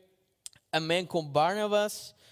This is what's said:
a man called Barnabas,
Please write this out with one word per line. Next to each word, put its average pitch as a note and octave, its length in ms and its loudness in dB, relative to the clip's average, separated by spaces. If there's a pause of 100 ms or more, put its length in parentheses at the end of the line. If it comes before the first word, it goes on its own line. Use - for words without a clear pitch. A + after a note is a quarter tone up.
(720)
a D#3 80 2
man E3 280 0
called D3+ 260 -4
Barnabas, G#3 800 0 (180)